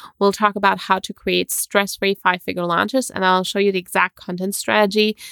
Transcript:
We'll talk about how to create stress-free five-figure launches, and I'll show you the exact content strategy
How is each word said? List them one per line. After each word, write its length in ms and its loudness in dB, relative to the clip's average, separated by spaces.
We'll 140 2
talk 240 0
about 240 0
how 200 0
to 140 -10
create 380 -2
stress-free 640 -2
five-figure 500 -2
launches, 440 0
and 160 -2
I'll 180 4
show 160 -4
you 140 2
the 60 -2
exact 360 -2
content 400 -6
strategy 640 2